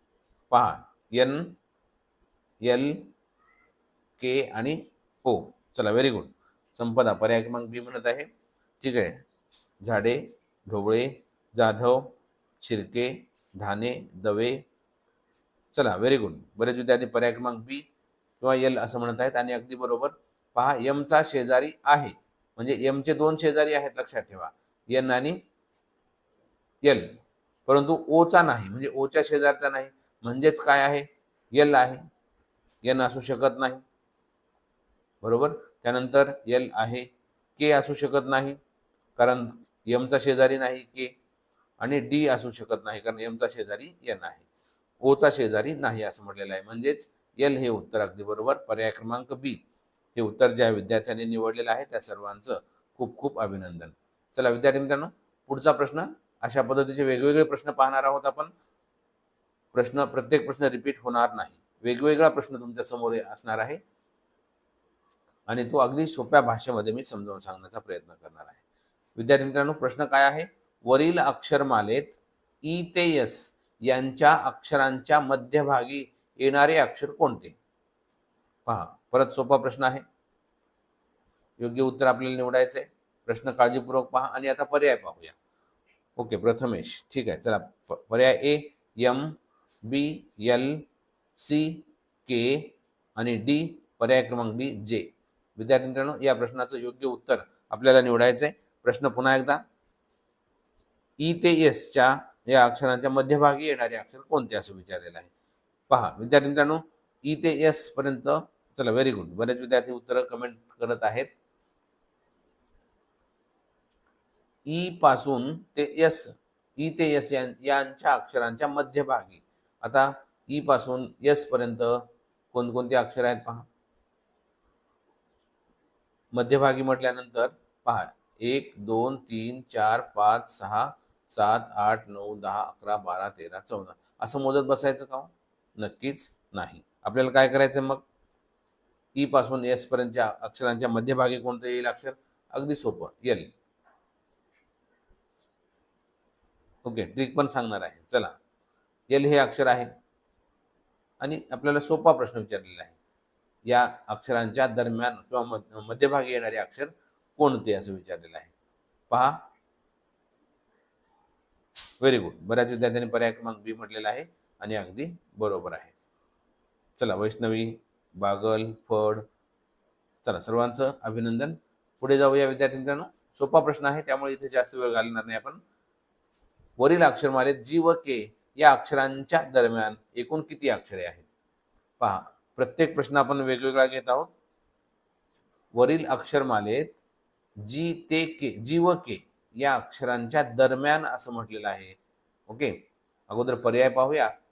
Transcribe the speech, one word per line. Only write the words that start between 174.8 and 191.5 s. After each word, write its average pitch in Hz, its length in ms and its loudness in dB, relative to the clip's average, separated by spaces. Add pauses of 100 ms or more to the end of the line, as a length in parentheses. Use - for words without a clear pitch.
घालणार 113 320 -2
नाही 113 120 -6
आपण. 147 220 -14 (1200)
वरील 156 240 4
अक्षरमालेत 135 540 2
जी 131 240 -4
व 165 140 4
के 123 440 -8 (180)
या 143 160 8
अक्षरांच्या 135 720 0
दरम्यान 117 540 2 (200)
एकूण 147 260 -6
किती 143 280 -6
अक्षरे 95 360 -6
आहेत? 85 180 -14 (760)
पहा, 101 200 0 (360)
प्रत्येक 156 400 0
प्रश्न 139 220 -2
आपण 139 200 2
वेगवेगळा 131 480 0
घेत 131 220 -4
आहोत. 135 200 0 (1500)
वरील 143 320 4
अक्षरमालेत 127 800 -2 (800)
जी 165 420 -6
ते 160 160 2
के, 143 260 -6
जी 113 260 -4
व 170 180 4
के 113 360 -10 (240)
या 135 200 0
अक्षरांच्या 123 680 -2
दरम्यान 131 640 2
असं 123 260 -10
म्हटलेलं 107 380 -8